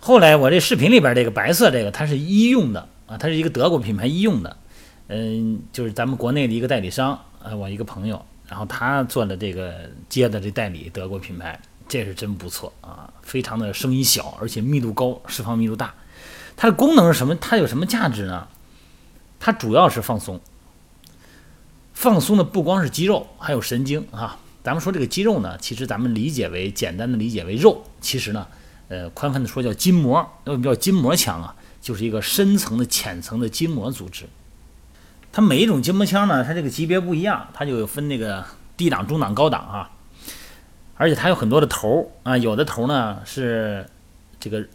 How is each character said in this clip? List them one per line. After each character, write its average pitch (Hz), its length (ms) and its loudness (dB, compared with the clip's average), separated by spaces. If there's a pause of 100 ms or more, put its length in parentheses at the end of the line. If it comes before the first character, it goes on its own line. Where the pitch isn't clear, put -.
后 247 180 8
来 156 180 10
我 139 140 6
这 175 100 6
视 - 160 2
频 139 140 4
里 247 100 8
边 127 140 4
这 123 100 4
个 113 60 -2
白 104 200 0
色 180 200 6
这 123 120 2
个， 101 80 -2
它 151 160 -4
是 147 120 0
医 202 320 4
用 175 240 2
的 85 120 -8 (200)
啊， 110 100 -14
它 151 120 -4
是 165 60 0
一 160 80 0
个 170 60 0
德 143 220 2
国 165 80 2
品 110 180 -4
牌 98 80 -4
医 156 160 0
用 190 220 0
的， - 120 -12 (540)
嗯， 110 540 -4 (100)
就 123 120 -6
是 113 60 -4
咱 117 160 -4
们 135 80 -2
国 120 180 -2
内 143 140 0
的 113 60 -2
一 117 80 -2
个 123 80 -2
代 127 120 0
理 92 100 -6
商， 135 280 -2 (240)
呃， 107 140 -10
我 98 140 -8
一 98 40 -8
个 101 80 -8
朋 101 240 -10
友， 107 160 -6 (240)
然 101 140 -12
后 104 60 -8
他 135 380 -2
做 123 200 -2
的 95 100 -4
这 95 160 -6
个 90 400 -10 (200)
接 123 180 2
的 104 100 -4
这 101 120 -6
代 107 180 -4
理 85 240 -12
德 92 160 -10
国 98 100 -8
品 90 200 -14
牌， 82 200 -12 (300)
这 120 160 -4
是 98 80 -10
真 101 220 -8
不 85 160 -12
错 - 200 -12 (120)
啊， - 280 -20 (120)
非 - 180 -4
常 113 180 -6
的 107 140 -4
声 131 220 -2
音 131 100 2
小， - 340 -2
而 110 80 -6
且 117 140 -6
密 139 180 2
度 117 140 -2
高， 123 340 -2
释 - 160 -10
放 113 140 -4
密 113 100 2
度 110 80 -2
大。 113 200 -8 (600)
它 - 140 2
的 196 60 6
功 285 200 6
能 175 160 8
是 - 80 4
什 127 80 0
么？ 156 100 2
它 - 200 0
有 170 100 4
什 113 120 -2
么 180 80 -2
价 220 200 0
值 104 200 -4
呢？ 90 200 -8 (920)
它 - 120 0
主 117 200 -4
要 160 160 6
是 113 140 -4
放 107 180 -4
松。 92 180 -10 (1600)
放 214 260 4
松 180 160 4
的 185 80 6
不 185 180 -2
光 180 200 2
是 143 80 -2
肌 165 160 -2
肉， 190 200 2 (120)
还 151 160 -4
有 117 80 -2
神 131 240 -2
经 143 240 -4
啊。 107 280 -10 (240)
咱 131 120 -2
们 160 80 -4
说 190 100 -2
这 180 80 -2
个 127 60 -2
肌 - 160 -2
肉 208 180 2
呢， 90 180 -6
其 - 160 -10
实 123 120 -6
咱 104 120 -4
们 120 160 0
理 113 160 -2
解 123 200 -2
为， 92 200 -4
简 92 240 -6
单 113 160 -4
的 123 60 -2
理 110 140 -2
解 104 140 -4
为 95 120 -6
肉， 175 260 4 (200)
其 - 160 -4
实 104 140 -6
呢， 104 140 -6 (420)
呃， 90 220 -10
宽 143 220 -4
泛 131 100 -2
的 117 60 -4
说 135 140 -6
叫 117 100 -2
筋 180 220 2
膜。 151 260 4 (240)
为 143 80 -6
什 135 60 -2
么 123 60 0
叫 131 100 4
筋 185 200 0
膜 156 220 2
枪 85 260 -2
啊？ 85 120 -12 (260)
就 120 140 -8
是 104 100 -4
一 113 60 -2
个 107 120 -2
深 202 340 2
层 120 220 -2
的、 123 80 0
浅 92 340 -4
层 110 200 -6
的 117 80 -2
筋 160 200 -4
膜 131 220 -4
组 98 180 -10
织。 - 160 -16 (1080)
它 208 100 2
每 156 180 6
一 226 60 6
种 156 160 2
筋 165 120 0
膜 202 120 2
枪 202 220 2
呢， 135 160 2
它 151 100 -4
这 170 80 -4
个 135 80 -4
级 143 160 -4
别 180 120 2
不 175 160 -2
一 156 80 -2
样， 196 300 -2
它 - 120 -8
就 131 140 -2
有 107 80 -2
分 143 220 -6
那 139 80 -4
个 104 280 -6 (320)
低 170 120 0
档、 92 180 -2
中 147 120 -2
档、 104 160 -2
高 143 160 4
档 107 100 -2
啊。 101 300 -12 (1080)
而 160 120 4
且 151 60 2
它 - 140 0
有 120 60 4
很 117 140 0
多 139 120 4
的 147 60 4
头 135 420 0 (140)
儿 127 80 -4
啊， 127 80 2
有 113 160 2
的 139 100 2
头 117 200 -4
儿 - 20 -2
呢 113 380 -2
是 110 600 -4 (540)
这 - 100 -12
个 104 160 -6 (100)